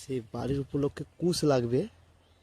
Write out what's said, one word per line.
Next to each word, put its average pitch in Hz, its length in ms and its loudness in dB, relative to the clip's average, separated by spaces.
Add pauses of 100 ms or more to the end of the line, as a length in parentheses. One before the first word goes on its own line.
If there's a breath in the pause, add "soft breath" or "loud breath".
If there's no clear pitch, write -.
সেই 131 180 -6 (160)
বাড়ির 123 300 -2
উপলক্ষে 143 400 -4 (140)
কুশ 170 180 2 (160)
লাগবে, 123 280 2 (640)